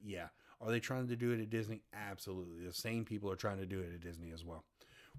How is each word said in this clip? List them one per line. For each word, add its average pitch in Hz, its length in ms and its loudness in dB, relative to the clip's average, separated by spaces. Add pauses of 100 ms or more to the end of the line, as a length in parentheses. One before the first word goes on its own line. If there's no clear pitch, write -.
Yeah. 90 260 -4 (320)
Are 113 100 0
they 117 100 6
trying 127 280 2
to 120 80 2
do 120 160 6
it 113 80 4
at 107 100 -2
Disney? 110 320 2 (100)
Absolutely. 92 720 -4
The 90 80 -4
same 113 320 2
people 101 260 0
are 95 60 2
trying 98 220 2
to 95 80 -2
do 95 140 0
it 87 140 -2
at 85 60 -8
Disney 85 300 -6
as 82 140 -8
well. 82 200 -8 (540)